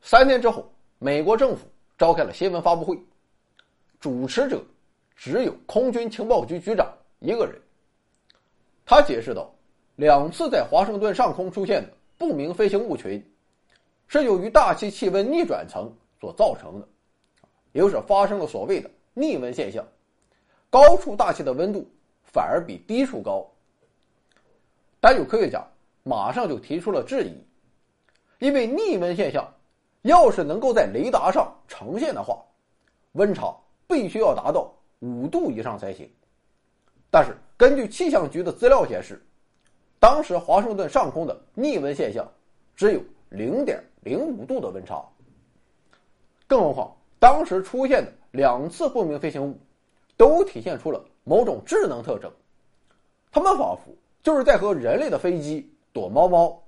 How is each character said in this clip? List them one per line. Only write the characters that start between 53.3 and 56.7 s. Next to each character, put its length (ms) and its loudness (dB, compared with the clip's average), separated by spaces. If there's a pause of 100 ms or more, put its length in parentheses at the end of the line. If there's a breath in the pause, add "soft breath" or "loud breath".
它 100 0
们 180 2
仿 180 -4
佛 180 -20 (280)
就 140 2
是 60 0
在 140 4
和 160 -2
人 260 -2
类 120 -4
的 80 -4
飞 200 -4
机 320 -10 (220)
躲 160 -8
猫 180 2
猫。 420 2